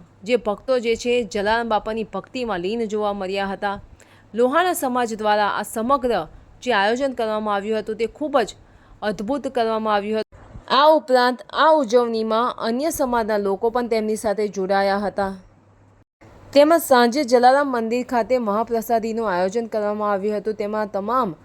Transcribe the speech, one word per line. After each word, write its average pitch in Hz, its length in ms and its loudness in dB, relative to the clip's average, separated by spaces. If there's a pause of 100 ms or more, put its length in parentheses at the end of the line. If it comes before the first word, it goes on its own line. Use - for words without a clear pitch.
(220)
જે 233 140 0
ભક્તો 240 420 -2
જે 226 180 0
છે 240 280 0
જલારામ 220 440 -2
બાપાની 220 360 -2
ભક્તિમાં 202 560 -6
લીન 220 240 -4
જોવા 208 280 -2
મળ્યા 196 340 -4
હતા. 196 340 -6 (540)
લોહાણા 294 380 2
સમાજ 247 420 -2
દ્વારા 208 340 0
આ - 140 -2
સમગ્ર 233 680 -2 (340)
જે 247 100 -2
આયોજન 240 400 2
કરવામાં 214 420 -2
આવ્યું 214 240 -2
હતું 214 180 -6
તે 220 100 -2
ખૂબ 277 340 -2
જ - 160 -4 (460)
અદ્ભુત 214 460 -4
કરવામાં 220 460 0
આવ્યું 214 260 -2
હતું. - 200 -12 (340)
આ 285 120 6 (100)
ઉપરાંત 254 420 2 (140)
આ 294 180 4
ઉજવણીમાં 233 880 2
અન્ય 247 320 -2
સમાજના 233 460 0
લોકો 202 340 0
પણ 240 180 -2
તેમની 220 280 0
સાથે 208 320 -2
જોડાયા 196 500 0
હતા. 196 380 -4 (1160)
તેમજ 294 300 6
સાંજે 240 420 4
જલારામ 254 420 4
મંદિર 240 400 -2
ખાતે 247 320 0
મહાપ્રસાદીનું 226 960 -2
આયોજન 190 340 -2
કરવામાં 208 460 -2
આવ્યું 208 240 -2
હતું. 208 180 -4
તેમાં 214 320 -4
તમામ 208 480 -2 (100)